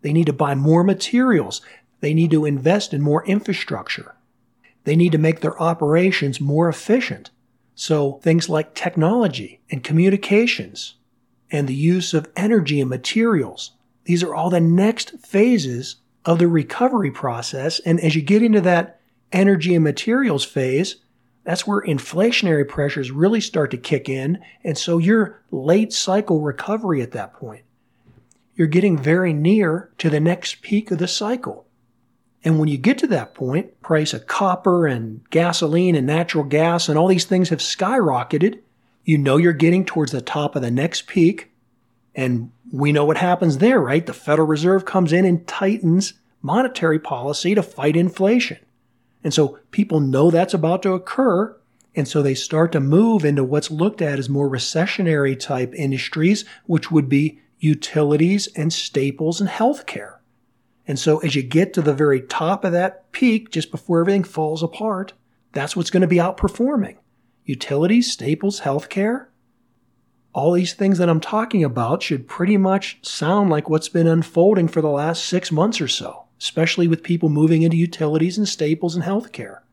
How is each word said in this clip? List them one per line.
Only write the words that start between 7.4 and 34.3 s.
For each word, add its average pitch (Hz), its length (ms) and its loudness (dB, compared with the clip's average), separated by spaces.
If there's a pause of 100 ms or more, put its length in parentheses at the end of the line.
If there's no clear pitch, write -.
So 143 480 -2
things 165 260 2
like 156 260 -2
technology 170 840 -2 (100)
and 131 140 -10
communications 196 1080 0 (560)
and 147 160 -2
the 131 80 -4
use 170 400 0
of 160 220 -2
energy 175 440 0
and 127 100 -2
materials, 143 840 -2 (320)
these 175 180 0
are 160 120 -6
all 160 160 -2
the 175 100 2
next 190 580 2
phases 165 800 0 (280)
of 165 140 2
the 175 100 4
recovery 170 640 0
process. 131 680 -6
And 170 200 2
as 156 140 2
you 156 80 0
get 202 200 4
into 214 200 4
that 175 380 0 (320)
energy 185 420 2
and 165 80 4
materials 214 600 0
phase, 135 520 -2 (480)
that's - 220 -4
where 202 140 0
inflationary 160 880 0
pressures 143 420 -4
really 190 300 2
start 156 300 -2
to 127 80 -8
kick 139 320 -4
in. 135 280 -2 (240)
And 160 140 -4
so 170 220 -2
you're 202 420 2 (100)
late 170 420 0
cycle 190 480 0
recovery 175 600 -4
at 117 120 -8
that 110 200 -12
point. 107 320 -18 (920)
You're 165 140 2
getting 175 300 2
very 165 340 2
near 170 640 2
to 165 120 0
the 151 100 0
next 170 400 -2
peak 214 300 -2
of 180 80 -2
the 175 100 -2
cycle. 220 580 -6 (760)
And 160 160 2
when 156 100 2
you 139 100 -2
get 214 200 2
to - 100 -2
that 151 260 -2
point, 135 480 -6
price 151 320 0
of 120 120 -12
copper 180 600 0